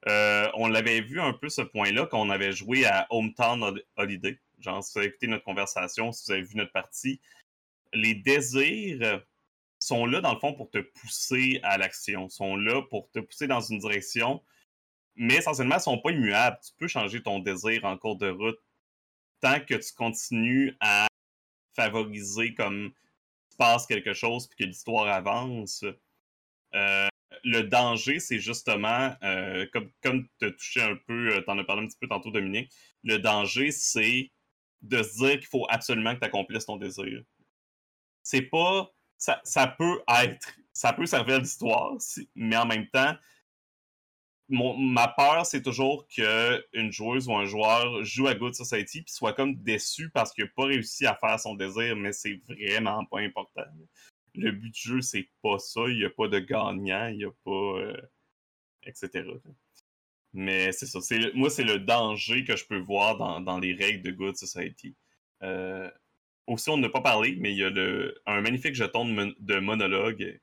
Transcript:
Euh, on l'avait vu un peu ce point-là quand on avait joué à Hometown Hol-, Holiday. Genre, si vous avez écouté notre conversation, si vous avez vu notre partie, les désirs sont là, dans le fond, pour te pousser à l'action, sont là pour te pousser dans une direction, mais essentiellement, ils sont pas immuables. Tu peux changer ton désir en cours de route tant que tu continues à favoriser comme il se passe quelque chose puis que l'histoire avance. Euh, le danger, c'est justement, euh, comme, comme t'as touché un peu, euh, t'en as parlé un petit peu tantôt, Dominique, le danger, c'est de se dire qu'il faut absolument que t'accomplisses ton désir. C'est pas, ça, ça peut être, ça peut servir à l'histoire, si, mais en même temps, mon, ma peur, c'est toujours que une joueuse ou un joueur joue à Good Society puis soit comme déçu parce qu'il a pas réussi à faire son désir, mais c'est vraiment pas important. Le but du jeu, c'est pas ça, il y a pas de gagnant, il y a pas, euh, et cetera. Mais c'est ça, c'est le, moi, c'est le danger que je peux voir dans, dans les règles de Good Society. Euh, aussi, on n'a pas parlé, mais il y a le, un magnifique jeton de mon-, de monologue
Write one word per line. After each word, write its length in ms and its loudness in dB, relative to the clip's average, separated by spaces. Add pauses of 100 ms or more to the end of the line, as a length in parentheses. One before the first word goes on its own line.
Euh, 460 6
on 140 2
l'avait 340 4
vu 180 -6
un 140 2
peu 160 -8
ce 100 -4
point-là 460 0
quand 140 -2
on 100 2
avait 220 0
joué 340 2
à 240 4
Hometown 520 2
Hol-, 200 -2 (140)
Holiday. 420 -4 (220)
Genre, 220 -6
si 120 -12
vous 60 -2
avez 80 2
écouté 180 -6
notre 180 -2
conversation, 680 -4
si 160 -12
vous 60 -2
avez 100 0
vu 140 -10
notre 160 -4
partie, 480 -4 (720)
les 220 2
désirs 1080 0 (560)
sont 280 0
là, 160 2
dans 100 2
le 80 -2
fond, 140 -2
pour 160 -14
te 80 -2
pousser 840 -2
à 140 2
l'action, 540 -4
sont 260 -4
là 320 2
pour 220 -6
te 80 -6
pousser 280 -8
dans 140 2
une 180 -4
direction, 640 -2 (760)
mais 180 4
essentiellement, 400 2
ils 40 4
sont 180 0
pas 140 0
immuables. 500 4
Tu 160 -18
peux 100 -4
changer 340 -2
ton 160 -2
désir 480 -2
en 100 -2
cours 220 -4
de 100 -2
route 300 -2 (840)
tant 200 4
que 140 -2
tu 200 -6
continues 840 0
à 260 4 (680)
favoriser 800 -2
comme 380 -4 (580)
il 20 -20
se 40 -20
passe 300 6
quelque 260 -2
chose 340 -2
puis 120 -20
que 60 0
l'histoire 440 0
avance. 760 -2 (880)
Euh, 340 2 (360)
le 180 2
danger, 560 2
c'est 200 -4
justement, 840 0
euh, 500 -2
comme, 180 -4 (120)
comme 260 0 (100)
t'as 120 -2
touché 320 -4
un 140 0 (100)
peu, 280 0
euh, 80 2
t'en 160 -2
as 60 -2
parlé 200 -2
un 20 -8
petit 120 -14
peu 100 -10
tantôt, 220 -4
Dominique, 400 -4 (320)
le 160 2
danger, 520 2
c'est 600 0 (520)
de 200 0
se 140 -4
dire 220 4
qu'il 80 -12
faut 240 -2
absolument 440 0
que 60 -8
t'accomplisses 460 -2
ton 100 -8
désir. 460 -8 (1000)
C'est 200 0
pas, 500 2 (240)
ça, 280 -2
ça 220 2
peut 420 -2
être, 440 4 (220)
ça 180 2
peut 140 -2
servir 300 2
à 20 6
l'histoire, 600 0
si, 340 -10
mais 240 2
en 80 4
même 240 0
temps, 240 4 (1300)
mon, 280 2
ma 320 4
peur, 360 4
c'est 180 -2
toujours 440 0
que 640 2
une 200 -2
joueuse 360 -2
ou 60 0
un 120 0
joueur 580 2
joue 240 0
à 60 4
Good 200 -4
Society 480 -6
puis 100 -16
soit 200 -2
comme 240 -2
déçu 540 -4
parce 220 0
qu'il 120 -4
a 100 -10
pas 120 0
réussi 400 -2
à 100 2
faire 240 0
son 160 -6
désir, 400 -2
mais 160 -4
c'est 360 -8
vraiment 580 -2
pas 140 -6
important. 440 -6 (720)
Le 180 -2
but 180 -10
du 100 -14
jeu, 200 -2
c'est 280 -4 (140)
pas 160 2
ça, 300 -6
il 100 0
y 60 2
a 60 0
pas 180 -2
de 100 2
gagnant, 720 -2
il 120 -8
y 40 -6
a 60 -6 (140)
pas, 60 -8
euh, 500 -4 (840)
et 100 -16
cetera. 380 -8 (1000)
Mais 400 0
c'est 140 -8
ça, 140 -8
c'est 180 -2
le, 140 0
moi, 180 4
c'est 140 -2
le 160 2
danger 640 2
que 100 0
je 120 -6
peux 120 -2
voir 380 2
dans, 240 -4
dans 180 -2
les 160 0
règles 280 0
de 100 -6
Good 240 -4
Society. 580 -10 (480)
Euh, 480 -6 (560)
aussi, 240 -4
on 60 4
n'a 140 2
pas 100 0
parlé, 400 4
mais 100 0
il 80 -2
y 60 2
a 60 2
le, 560 -2
un 160 0
magnifique 320 0
jeton 320 0
de 60 -2
mon-, 280 0
de 180 0
monologue 840 0